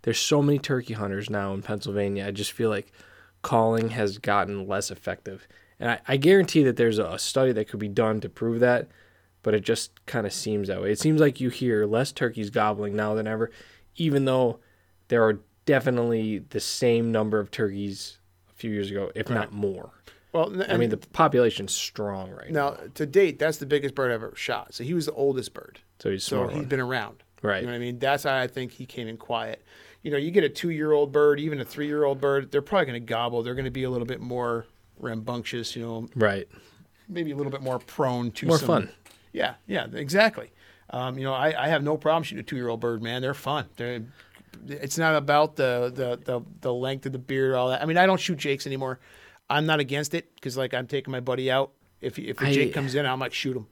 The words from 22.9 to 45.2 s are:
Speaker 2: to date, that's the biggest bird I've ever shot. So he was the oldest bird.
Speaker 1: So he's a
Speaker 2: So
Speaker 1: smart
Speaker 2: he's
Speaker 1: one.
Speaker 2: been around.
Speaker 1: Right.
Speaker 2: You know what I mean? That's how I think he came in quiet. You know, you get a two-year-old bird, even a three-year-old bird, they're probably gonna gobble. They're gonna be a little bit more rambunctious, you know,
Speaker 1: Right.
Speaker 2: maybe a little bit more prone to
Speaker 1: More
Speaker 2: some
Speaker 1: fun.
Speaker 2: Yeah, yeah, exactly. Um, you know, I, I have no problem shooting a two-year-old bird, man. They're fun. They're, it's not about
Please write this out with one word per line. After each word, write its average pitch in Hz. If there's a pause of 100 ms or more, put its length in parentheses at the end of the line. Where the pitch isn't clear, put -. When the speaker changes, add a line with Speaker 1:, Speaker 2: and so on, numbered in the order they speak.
Speaker 2:
to 156
date, 165
that's 151
the 147
biggest 139
bird 131
I've 113
ever -
shot. -
So 120
he 156
was 156
the 151
oldest 131
bird. - (200)
Speaker 1:
So -
he's 95
a -
Speaker 2:
So 139
Speaker 1:
smart 123
Speaker 2:
he's 147
Speaker 1:
one. 143
Speaker 2:
been 135
around. 123 (180)
Speaker 1:
Right. 98
Speaker 2:
You -
know 120
what 120
I -
mean? 120
That's 135
how 135
I 127
think 127
he 127
came 120
in 113
quiet. 113 (420)
You 151
know, 143
you 156
get 180
a 139
two-year-old 151
bird, 147
even 151
a 135
three-year-old 147
bird, 139
they're 143
probably 180
gonna 120
gobble. 117
They're 123
gonna 131
be 127
a 127
little 120
bit 123
more 120 (360)
rambunctious, 117
you 120
know, 117
Speaker 1:
Right. 196 (640)
Speaker 2:
maybe 170
a 139
little 143
bit 135
more 127
prone 123
to -
Speaker 1:
More 165
Speaker 2:
some 139
Speaker 1:
fun. 139 (440)
Speaker 2:
Yeah, - (120)
yeah, 170
exactly. 160 (380)
Um, 127
you 131
know, 135
I, 139
I -
have 151
no 151
problem 156
shooting -
a -
two-year-old 120
bird, 117
man. 120
They're 131
fun. 135 (120)
They're, 120 (640)
it's 143
not 160
about 147